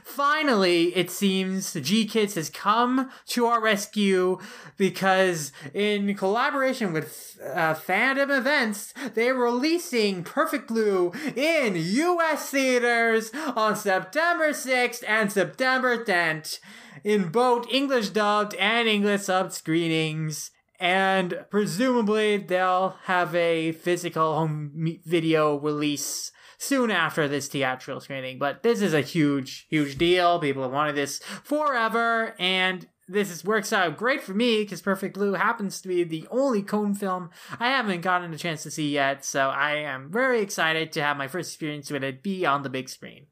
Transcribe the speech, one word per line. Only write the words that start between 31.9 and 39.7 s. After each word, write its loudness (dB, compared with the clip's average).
and 0
this 0
is, -14
works -2
out 0
great 0
for -8
me 2
'cause -10
Perfect -2
Blue 0
happens -2
to -8
be 2
the -6
only 2
Kon 0
film -4
I 0
haven't 0
gotten 0
a -8
chance -6
to -10
see -2
yet. 0
So 0
I 0